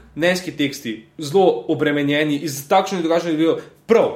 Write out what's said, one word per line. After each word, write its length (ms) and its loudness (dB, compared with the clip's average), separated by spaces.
mnenjski 420 -2
teksti, 400 -4
zelo 500 0
obremenjeni, 720 0
iz 260 -8
takšne 300 2
in 80 -4
drugačne 300 0
delijo, 260 0
prav, 320 4